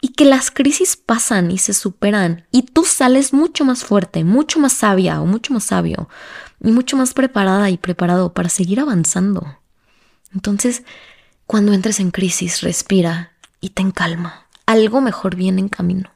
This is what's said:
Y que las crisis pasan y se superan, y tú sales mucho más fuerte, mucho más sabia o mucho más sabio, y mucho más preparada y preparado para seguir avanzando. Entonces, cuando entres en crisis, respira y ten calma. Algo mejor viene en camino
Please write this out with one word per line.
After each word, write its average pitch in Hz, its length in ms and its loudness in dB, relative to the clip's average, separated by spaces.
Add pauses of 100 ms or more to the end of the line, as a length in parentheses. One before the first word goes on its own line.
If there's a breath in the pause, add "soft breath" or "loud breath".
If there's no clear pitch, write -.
Y 262 60 0
que - 160 2
las 269 240 4
crisis 285 480 0
pasan 214 540 -2
y 185 80 -4
se - 140 -2
superan, 196 760 -2
y 254 120 4
tú 320 220 0
sales 269 480 2
mucho 311 320 0
más 254 180 0
fuerte, 180 400 0
mucho 262 360 0
más 277 140 2
sabia 185 480 0
o 156 60 0
mucho 226 260 -2
más 220 120 -2
sabio, 170 440 -4 (500 loud breath)
y 220 120 2
mucho 254 260 2
más 254 160 0
preparada 202 560 2
y 180 80 -2
preparado 180 560 0
para 175 160 -2
seguir 190 300 -2
avanzando. 180 800 -2 (760)
Entonces, 208 480 -2 (640 loud breath)
cuando 208 280 2
entres 196 260 0
en 185 120 0
crisis, 180 500 -4
respira 170 720 -2 (260)
y 190 100 -10
ten 190 220 -2
calma. 170 560 -6 (180)
Algo 226 360 2
mejor 196 340 -4
viene 185 240 -2
en 196 100 -4
camino 185 460 -4